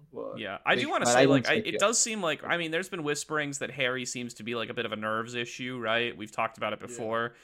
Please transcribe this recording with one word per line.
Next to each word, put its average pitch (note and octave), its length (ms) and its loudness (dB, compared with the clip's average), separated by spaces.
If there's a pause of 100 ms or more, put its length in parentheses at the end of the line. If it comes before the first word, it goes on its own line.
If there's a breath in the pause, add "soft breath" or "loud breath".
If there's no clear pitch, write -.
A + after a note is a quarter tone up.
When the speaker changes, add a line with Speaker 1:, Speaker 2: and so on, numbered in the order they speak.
(120)
Speaker 1:
Well, A2 260 -10
Speaker 2:
Yeah, G#2 260 -6
I F3+ 120 4
do - 60 2
Speaker 1:
like, D4+ 100 -2
Speaker 2:
wanna D4+ 140 2
Speaker 1:
but B2 60 6
Speaker 2:
say, B2 100 8
Speaker 1:
I - 20 10
don't C#3 80 8
Speaker 2:
like, C3+ 160 4
I, D3 60 4
Speaker 1:
expect - 140 2
Speaker 2:
it - 80 0
Speaker 1:
it. - 40 0
Speaker 2:
does A3+ 200 4
seem A3 220 0
like, D#3 220 0
I E3+ 140 0
mean, E3+ 120 -4
there's F3 200 -2
been F3+ 120 -6
whisperings D3 560 -2
that A#2 140 -6
Harry B2+ 340 -2
seems A#2+ 300 -8
to A2 80 -14
be, A#2 100 -4
like, A2+ 160 -2
a A2+ 60 -10
bit A#2 100 -2
of G#2+ 60 -8
a G#2+ 40 -2
nerves A2 380 -2
issue, B2 460 -6
right? A#2 360 0
We've G#2 160 -10
talked - 260 -2
about G#2+ 160 -4
it G#2 80 -6
Speaker 3:
Yeah. F#2+ 60 -10
Speaker 2:
before. A#2 460 -4 (100)